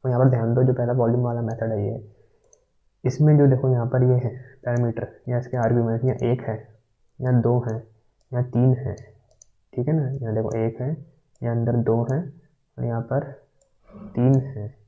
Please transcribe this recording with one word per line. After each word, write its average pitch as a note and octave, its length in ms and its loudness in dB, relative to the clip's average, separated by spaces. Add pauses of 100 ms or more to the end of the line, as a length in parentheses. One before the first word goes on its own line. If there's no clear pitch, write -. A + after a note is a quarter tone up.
तो C3 40 0
यहाँ B2 120 2
पर C3 100 6
ध्यान A2+ 240 0
दो, B2 80 4
जो C3 120 4
पहला A#2+ 200 -2
volume B2 280 2
वाला A#2+ 200 -4
method A2+ 300 -4
है G2+ 120 -2
ये, A2 180 -6 (1000)
इसमें D3+ 340 6
जो C#3+ 80 8
देखो C3 260 4
यहाँ A#2+ 140 0
पर B2+ 180 2
ये B2+ 140 4
है B2 180 -4 (280)
parameter A#2 440 -2 (200)
या B2 100 -2
इसके A#2+ 200 -6
argument A#2 460 0
या B2+ 100 2 (100)
एक A#2+ 180 0
है A2 140 -6 (640)
या B2+ 120 -2 (100)
दो A#2+ 200 2
है A2+ 140 -6 (580)
या B2 120 -2
तीन B2+ 320 2
है, F#2+ 180 -6 (760)
ठीक E3 160 -4
है D#3 60 0
ना। C#3 180 -2
यहाँ A#2 220 -6
देखो A2 240 -2
एक A2+ 220 -4
है, C3 100 -4 (520)
यहाँ A#2 140 -2
अंदर A#2 220 0
दो A2+ 260 2
है C3 140 -2
और - 680 -12
यहाँ A#2 180 -4
पर C3+ 280 -4 (600)
तीन B2+ 460 0
है। B2 380 -6 (140)